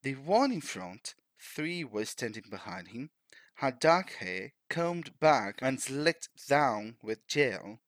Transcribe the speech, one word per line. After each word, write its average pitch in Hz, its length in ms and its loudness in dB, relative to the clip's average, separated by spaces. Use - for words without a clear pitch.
The 135 120 -4
one 208 360 4
in 190 80 0
front, 92 560 -10
three 165 460 -6
were 107 180 -4
standing 107 460 -8
behind 95 400 -10
him, 123 220 -12
had 127 240 -2
dark 170 360 4
hair 92 360 -8
combed 170 520 -4
back 123 400 4
and 131 180 0
slicked 147 480 -2
down 113 520 4
with 110 260 -6
gel 113 600 0